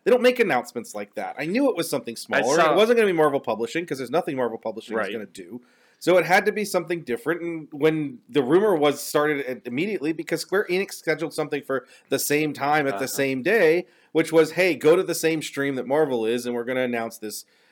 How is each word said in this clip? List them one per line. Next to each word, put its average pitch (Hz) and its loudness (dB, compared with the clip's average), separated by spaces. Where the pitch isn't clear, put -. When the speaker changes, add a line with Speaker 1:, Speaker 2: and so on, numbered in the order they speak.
Speaker 1:
They 214 2
don't 247 6
make 247 4
announcements 123 -2
like 104 -10
that. 92 -6
I 147 -4
knew 247 2
it 214 0
was 156 -4
something 120 -4
smaller. 139 0
Speaker 2:
I 160 6
saw 151 4
Speaker 1:
It - 2
wasn't 220 4
gonna 220 4
be 170 0
Marvel 143 4
Publishing 117 -4
'cause 135 -6
there's 120 -8
nothing 160 -2
Marvel 117 -2
Publishing 110 -10
is - 0
Speaker 2:
Right. 101 -2
Speaker 1:
gonna 107 -10
do. 95 -18
So 180 2
it 165 2
had 190 2
to 214 2
be 208 -4
something 175 -4
different. 151 -4
And 165 -10
when 151 -2
the 143 2
rumor 185 4
was 147 2
started 147 0
i-, 120 -8
immediately 151 -4
because 160 -6
Square - -2
Enix 185 -2
scheduled 151 -4
something 147 -4
for 135 -4
the 135 0
same 147 0
time 143 0
at 139 0
the 180 -2
Speaker 2:
Uh-huh. - -4
Speaker 1:
same 135 -2
day, 175 4
which 160 2
was, 160 4
"Hey, 175 2
go 156 6
to 190 2
the 165 -4
same 160 0
stream 139 -4
that 120 -6
Marvel 131 2
is, 120 0
and 123 -4
we're 120 -4
gonna 127 -2
announce 117 -4
this," 107 -10